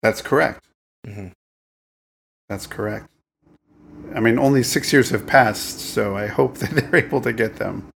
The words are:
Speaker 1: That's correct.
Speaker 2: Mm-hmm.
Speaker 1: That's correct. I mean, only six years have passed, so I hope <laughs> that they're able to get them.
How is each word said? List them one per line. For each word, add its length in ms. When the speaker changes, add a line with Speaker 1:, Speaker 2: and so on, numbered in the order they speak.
Speaker 1:
That's 200
correct. 420
Speaker 2:
Mm-hmm. 220
Speaker 1:
That's 180
correct. 420
I 60
mean, 180
only 240
six 280
years 200
have 160
passed, 540
so 360
I 120
hope 260
<laughs> 40
that 120
they're 340
able 160
to 140
get 220
them. 340